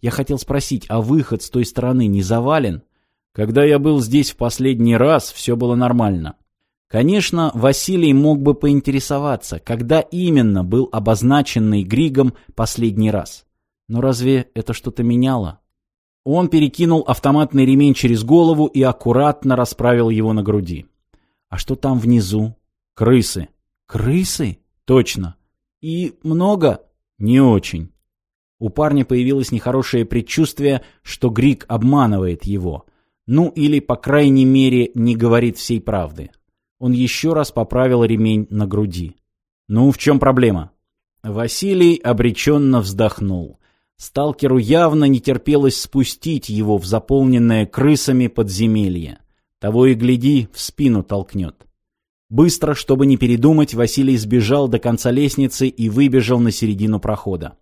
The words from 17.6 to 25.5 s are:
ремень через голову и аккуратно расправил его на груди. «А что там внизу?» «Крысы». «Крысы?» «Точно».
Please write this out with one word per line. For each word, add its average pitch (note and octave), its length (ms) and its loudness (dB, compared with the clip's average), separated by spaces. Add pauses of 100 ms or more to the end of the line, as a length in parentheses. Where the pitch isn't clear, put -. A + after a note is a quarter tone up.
ремень C3+ 280 4
через A#2 280 0
голову D#3 440 4
и C#3 160 -2
аккуратно C3 760 0
расправил A#2+ 540 0
его A2 240 0
на G#2+ 100 -2
груди. F#2+ 440 -4 (600)
«А F#2 100 -12
что C3 200 -6
там C3 220 -2
внизу?» A2 580 0 (380)
«Крысы». A2+ 520 2 (380)
«Крысы?» C#3 720 -4 (260)
«Точно». G#2+ 540 0 (420)